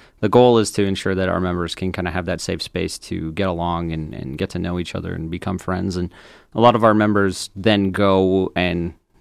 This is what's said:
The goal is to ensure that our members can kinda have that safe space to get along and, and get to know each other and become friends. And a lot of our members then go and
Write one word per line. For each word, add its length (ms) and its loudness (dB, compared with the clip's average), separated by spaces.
The 100 0
goal 300 8
is 140 0
to 100 0
ensure 320 -2
that 140 0
our 100 0
members 340 -2
can 180 -4
kinda 200 -4
have 140 -4
that 160 -4
safe 200 -6
space 380 -6
to 320 -8
get 160 -2
along 440 -2
and, 220 -6
and 240 -10
get 140 -4
to 80 -6
know 180 -4
each 180 -6
other 180 -8
and 180 -8
become 260 -6
friends. 400 -4
And 160 -4
a 80 0
lot 140 8
of 80 0
our 100 6
members 640 2
then 360 2
go 640 2
and 380 -2